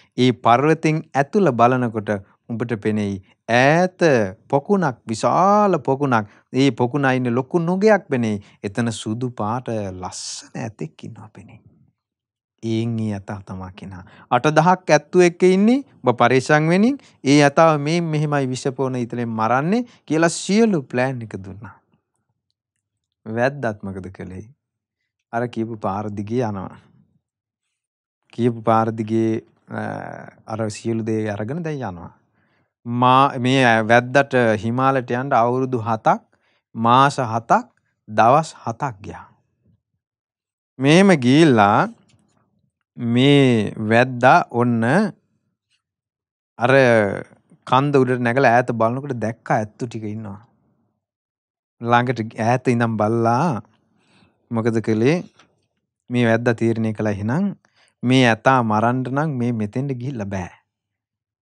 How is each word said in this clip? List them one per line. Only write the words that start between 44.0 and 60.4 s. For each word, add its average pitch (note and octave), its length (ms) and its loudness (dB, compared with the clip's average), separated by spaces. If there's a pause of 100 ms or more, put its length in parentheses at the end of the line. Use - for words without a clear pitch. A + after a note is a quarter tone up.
ඔන්න A#2+ 340 0 (1800)
අර A#2+ 120 2 (960)
කන්ද C#3 280 2
උඩට B2+ 260 2
නැගලා A#2+ 320 2
ඈත B2 200 0
බලනකොට B2 460 -4
දැක්කා A2+ 380 -4
ඇත්තු G#2+ 280 -8
ටික A2+ 200 -12
ඉන්නවා. G#2 340 -12 (1400)
ළඟට A#2+ 560 0
ඈත A#2+ 300 0
ඉඳන් A#2 300 0
බල්ලා A#2 640 0 (880)
මොකද A2+ 280 0
කළේ? A#2 440 0 (880)
මේ B2 160 0
වැද්දා A#2 280 2
තීරණය A2 380 -2
කළා, G#2+ 220 -4
"එහෙනම් B2 420 -4 (480)
මේ B2+ 220 2
ඇතා B2 360 2
මරන්න A2+ 440 0
නම් C#3+ 320 -4
මේ A#2+ 140 -2
මෙතෙන්ට A#2+ 420 -6
ගිහිල්ලා A#2+ 320 -8
බෑ. F#2+ 260 -8 (920)